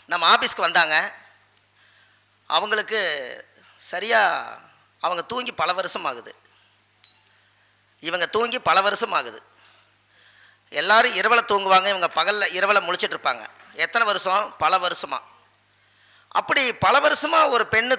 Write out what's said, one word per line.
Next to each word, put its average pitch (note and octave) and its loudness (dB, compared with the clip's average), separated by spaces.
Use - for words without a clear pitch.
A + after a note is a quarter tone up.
நம்ம F3 2
ஆபீஸ்க்கு - 0
வந்தாங்க. E3+ 2
அவங்களுக்கு F3+ -2
சரியா, F3+ -2
அவங்க E3+ -4
தூங்கி A#3+ -8
பல E3 -2
வருஷம் F3 -6
ஆகுது. A#2+ -10
இவங்க E3+ -4
தூங்கி A3+ -2
பல F3 2
வருஷம் G3+ -2
ஆகுது. B2 -6
எல்லாரும் G#3+ 2
இரவுல A3 4
தூங்குவாங்க, F#3+ 2
இவங்க F3+ 0
பகல்ல, F3+ 0
இரவுல G3 2
முழிச்சிட்டு F3 -4
இருப்பாங்க. A#2+ -6
எத்தனை G#3+ 0
வருஷம்? F#3+ -2
பல F3+ 2
வருஷமா. E3+ -4
அப்படி B3+ 0
பல A3+ 2
வருஷமா D4+ 2
ஒரு C#4 2
பெண்ணு A#3+ 2